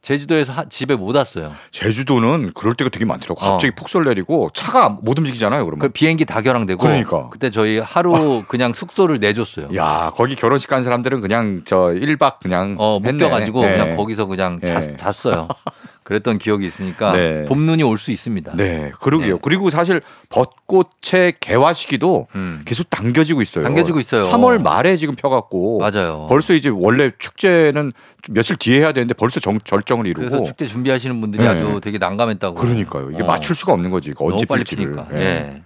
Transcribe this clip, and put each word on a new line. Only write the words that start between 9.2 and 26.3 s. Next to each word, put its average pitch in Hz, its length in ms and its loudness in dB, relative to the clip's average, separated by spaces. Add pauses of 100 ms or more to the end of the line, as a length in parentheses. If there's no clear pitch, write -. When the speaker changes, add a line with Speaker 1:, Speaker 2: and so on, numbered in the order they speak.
Speaker 2:
야, 80 400 0
거기 127 200 0
결혼식 131 320 0
간 131 160 0
사람들은 123 380 0
그냥 101 440 0
저 92 280 4
일 139 240 -2
박 139 220 0
그냥 92 400 -2
Speaker 1:
어, 107 240 2
Speaker 2:
했네. 123 100 0
Speaker 1:
묶여가지고 123 520 0
Speaker 2:
네. 101 120 4
Speaker 1:
그냥 82 200 0
거기서 107 300 -2
그냥 92 340 -2
Speaker 2:
네. 87 120 -2
Speaker 1:
잤-, 76 240 -4
잤어요. 85 560 -2
Speaker 2:
<laughs> - 60 -12 (460)
Speaker 1:
그랬던 113 320 -2
기억이 101 300 0
있으니까 92 460 -2
Speaker 2:
네. 80 320 0
Speaker 1:
봄눈이 156 360 2
올 113 160 2
수 - 140 -6
있습니다. 95 460 -6
Speaker 2:
네, 82 340 -2 (100)
그러게요. 135 360 0
Speaker 1:
네. - 40 -4
Speaker 2:
그리고 185 300 0
사실 170 300 2 (280)
벚꽃의 180 1120 2
개화 135 340 4
시기도 180 640 0
Speaker 1:
음. 87 280 -6
Speaker 2:
계속 113 280 -4
당겨지고 139 500 2
있어요. - 220 -2
Speaker 1:
당겨지고 160 360 2
있어요. 120 300 0
Speaker 2:
삼월 240 300 4
말에 143 380 2
지금 151 180 -2
펴갖고 110 640 0
Speaker 1:
맞아요. 90 500 -2
Speaker 2:
벌써 151 240 4